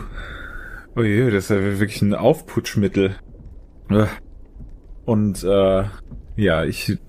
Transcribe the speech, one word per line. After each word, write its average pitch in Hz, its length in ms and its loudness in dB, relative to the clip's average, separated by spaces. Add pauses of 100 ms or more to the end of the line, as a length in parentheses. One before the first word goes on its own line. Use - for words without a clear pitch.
(960)
Uiui, 110 360 2
das 98 140 0
ist - 40 -6
ja 101 120 2
wirklich 101 400 -2
ein 101 140 4
Aufputschmittel. 98 1000 2 (1900)
Und, 107 380 2
äh, 95 400 4 (520)
ja, 85 300 2
ich 98 320 -2 (100)